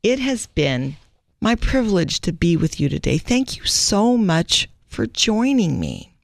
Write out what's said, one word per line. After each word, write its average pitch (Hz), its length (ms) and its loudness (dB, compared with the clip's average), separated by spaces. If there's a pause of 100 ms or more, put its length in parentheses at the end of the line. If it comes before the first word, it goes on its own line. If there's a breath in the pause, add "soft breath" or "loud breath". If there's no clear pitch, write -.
It 247 160 2
has 262 280 -4
been 139 500 -2 (440)
my 220 140 2
privilege 214 680 0
to 165 120 -4
be 170 240 2
with 160 220 -2
you 143 100 0
today. 131 280 0
Thank 247 400 -2
you - 80 -18
so 226 520 2
much 175 520 2 (180)
for - 200 -4
joining 226 760 0
me. 65 320 -8 (120)